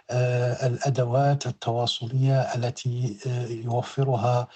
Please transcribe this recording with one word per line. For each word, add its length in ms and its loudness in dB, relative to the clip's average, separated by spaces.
آه، 580 0
الأدوات 800 2
التواصلية 920 0
التي، 760 -2
آه، 200 -2
يوفرها 1080 0